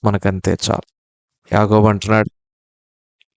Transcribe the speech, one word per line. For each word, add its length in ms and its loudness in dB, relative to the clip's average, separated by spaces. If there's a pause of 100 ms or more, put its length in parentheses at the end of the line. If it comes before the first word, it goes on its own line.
మనకంతే 480 -2
చాలు. 300 -4 (720)
యాకోబు 340 2
అంటున్నాడు, 420 0 (1080)